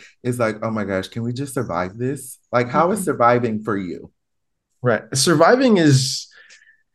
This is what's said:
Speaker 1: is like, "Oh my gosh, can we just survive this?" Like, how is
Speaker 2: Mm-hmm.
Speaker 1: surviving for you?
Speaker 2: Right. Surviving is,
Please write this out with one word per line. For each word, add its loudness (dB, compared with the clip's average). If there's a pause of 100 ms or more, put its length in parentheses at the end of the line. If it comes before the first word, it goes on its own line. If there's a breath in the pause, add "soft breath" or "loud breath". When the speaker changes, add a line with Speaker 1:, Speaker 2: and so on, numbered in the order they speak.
(220 loud breath)
Speaker 1:
is -4
like, -2
"Oh -4
my -4
gosh, -4
can -10
we -6
just -10
survive -4
this?" -8 (140)
Like, 0
how 2
is -2
Speaker 2:
Mm-hmm. -6
Speaker 1:
surviving 2
for -2
you? -8 (720)
Speaker 2:
Right. 0 (140)
Surviving 4
is, 2 (680 soft breath)